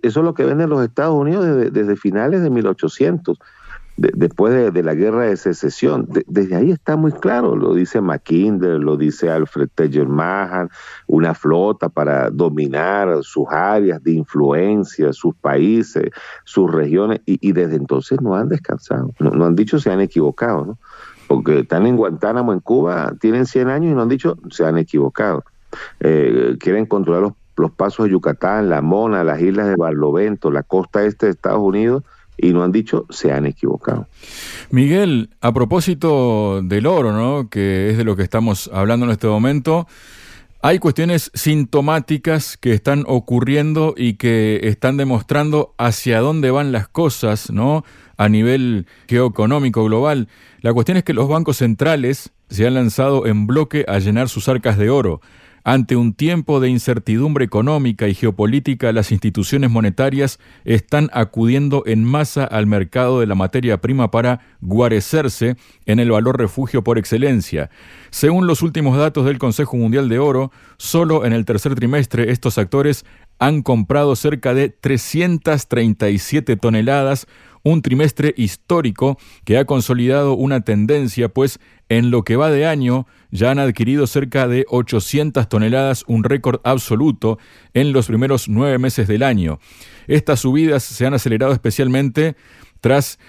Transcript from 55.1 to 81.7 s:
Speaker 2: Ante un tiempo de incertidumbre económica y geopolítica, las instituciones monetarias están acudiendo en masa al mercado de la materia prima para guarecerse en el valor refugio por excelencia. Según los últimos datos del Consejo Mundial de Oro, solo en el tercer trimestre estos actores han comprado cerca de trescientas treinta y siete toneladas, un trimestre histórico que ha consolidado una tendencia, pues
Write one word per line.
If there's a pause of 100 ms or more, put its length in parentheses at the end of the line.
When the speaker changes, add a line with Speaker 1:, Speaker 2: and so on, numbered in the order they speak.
Speaker 2:
Ante
un
tiempo
de
incertidumbre
económica
y
geopolítica,
las
instituciones
monetarias (260)
están
acudiendo
en
masa
al
mercado
de
la
materia
prima
para (200)
guarecerse (280)
en
el
valor
refugio
por
excelencia. (400)
Según
los
últimos
datos
del
Consejo
Mundial
de
Oro, (260)
solo
en
el
tercer
trimestre
estos
actores (320)
han
comprado
cerca
de
trescientas
treinta
y
siete
toneladas, (360)
un
trimestre
histórico (260)
que
ha
consolidado
una
tendencia,
pues (300)